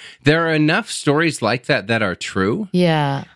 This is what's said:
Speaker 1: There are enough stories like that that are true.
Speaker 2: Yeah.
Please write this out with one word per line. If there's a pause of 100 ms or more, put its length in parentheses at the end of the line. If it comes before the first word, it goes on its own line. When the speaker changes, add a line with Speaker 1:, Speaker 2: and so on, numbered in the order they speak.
(240)
Speaker 1:
There
are
enough
stories
like
that
that
are
true.
Speaker 2:
Yeah. (120)